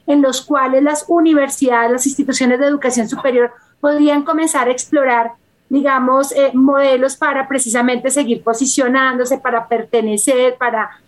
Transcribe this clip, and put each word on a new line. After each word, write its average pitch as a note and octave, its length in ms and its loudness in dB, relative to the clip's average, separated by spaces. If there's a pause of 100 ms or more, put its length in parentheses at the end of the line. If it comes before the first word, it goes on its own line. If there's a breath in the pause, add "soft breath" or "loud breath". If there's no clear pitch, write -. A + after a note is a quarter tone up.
en C#4+ 160 4
los C4 180 0
cuales C4 400 0
las D4 280 -2
universidades, C#4 840 2
las B3 160 -2
instituciones C4 520 0
de C#4+ 60 0
educación C4 420 -2
superior B3 440 0 (280 soft breath)
podrían D4 440 2
comenzar D#4 440 -2
a B3 40 0
explorar, B3+ 600 0 (360)
digamos, C4+ 600 0
eh, C#4 240 2
modelos C4+ 600 2
para C#4 300 -2
precisamente B3 640 -2
seguir B3 320 -2
posicionándose, B3+ 960 -2
para A#3 300 -4
pertenecer, A#3 920 0
para A3+ 320 -4 (180)